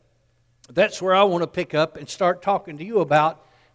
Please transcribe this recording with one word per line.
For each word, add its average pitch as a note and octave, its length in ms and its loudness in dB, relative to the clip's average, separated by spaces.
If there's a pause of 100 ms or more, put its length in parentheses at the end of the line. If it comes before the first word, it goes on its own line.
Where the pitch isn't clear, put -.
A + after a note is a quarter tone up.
(680)
that's F#3 320 0
where F#3 140 0
I G3 80 6
wanna F3 240 0
pick - 260 -6
up D#3 240 -2
and D3+ 100 -18
start F3+ 340 -2
talking F3+ 360 -4
to D#3+ 80 -12
you A3 140 0
about D3+ 440 0 (320)